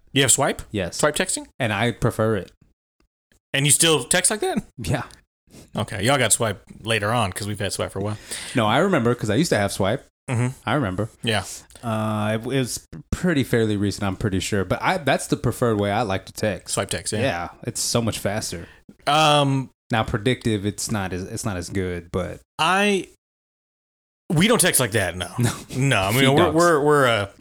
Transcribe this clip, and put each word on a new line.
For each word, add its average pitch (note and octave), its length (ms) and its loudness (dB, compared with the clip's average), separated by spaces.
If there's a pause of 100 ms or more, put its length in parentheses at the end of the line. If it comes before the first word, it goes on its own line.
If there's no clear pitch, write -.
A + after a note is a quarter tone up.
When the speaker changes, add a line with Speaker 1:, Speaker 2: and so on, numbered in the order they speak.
(120)
Speaker 1:
You C3+ 120 2
have B2 80 2
swipe? - 400 0
Speaker 2:
Yes. F#2 260 -4
Speaker 1:
Swipe D3+ 180 2
texting? C#4+ 300 -4 (140)
Speaker 2:
And A#2 120 0
I A2 200 0
prefer A2 460 0
it. F2+ 140 -8 (1000)
Speaker 1:
And C#3 140 2
you C#3+ 40 4
still D#3+ 340 4
text F3+ 260 2
like G#3+ 80 -2
that? F4 240 -2 (160)
Speaker 2:
Yeah. - 240 -2 (720)
Speaker 1:
Okay. G2+ 280 -4
Y'all C#3 140 4
got A#2 160 2
swipe G#2+ 300 -2 (180)
later G#2+ 300 0
on A2+ 200 0
'cause G2+ 160 -8
we've G2+ 120 -6
had G2 120 -2
swipe F#2+ 200 -6
for G2 80 -8
a - 40 -4
while. G#2 140 -4 (380)
Speaker 2:
No, A#2 100 4
I A2+ 140 4
remember D3+ 340 2
'cause A2 160 -2
I G2+ 60 2
used E3 160 2
to A#2+ 60 2
have G2+ 140 0
swipe. G#2 320 -2 (240)
Speaker 1:
Mm-hmm. B2 200 0 (200)
Speaker 2:
I G#2+ 60 0
remember. G#2 360 -2 (120)
Speaker 1:
Yeah. A2 220 0 (400)
Speaker 2:
Uh, A2 580 -2
it, B2 100 -8
it C#3 80 0
was - 240 -4 (280)
pretty D#3+ 320 0
fairly A2 340 2
recent, G2 260 0
I'm F#2+ 120 -2
pretty F#2+ 240 0
sure. F#2+ 260 -2
But A#2 160 -2
I, E3+ 160 0
that's D#3 300 -2
the D3 100 0
preferred A#2 420 0
way G2+ 120 0
I G#2+ 100 0
like F#2+ 240 -2
to - 80 -20
text. G2+ 400 -4
Speaker 1:
Swipe G2+ 160 -4
text, - 240 -6
yeah. G#2 60 -2
Speaker 2:
Yeah, F2 300 -2 (180)
it's - 140 -8
so - 200 0
much A2 160 -2
faster. G2 500 -6 (380)
Speaker 1:
Um, D3 640 4 (220)
Speaker 2:
Now, A2+ 120 2
predictive, A2 600 0
it's - 240 -4
not G2 240 -2
as, F2+ 100 -6
it's A2 220 -8
not G2+ 120 -4
as E2+ 120 -8
good, F2+ 420 -4
but F2 280 -4 (180)
Speaker 1:
I, F#3+ 520 0 (1200)
we F3 180 4
don't A3+ 140 4
text E3+ 180 4
like A#2+ 120 0
that, F#2 240 0
no. F2+ 180 -6
Speaker 2:
<laughs> - 60 -6
No. A#2 120 2 (240)
Speaker 1:
No, B2+ 260 2
I G2 100 0
mean, B2 100 2
Speaker 2:
Feed C3+ 80 6
Speaker 1:
we're, C#3 80 4
Speaker 2:
dogs. D#3 180 4
Speaker 1:
we're, E3 280 4
we're, D3 240 4
uh, G#2+ 180 2 (160)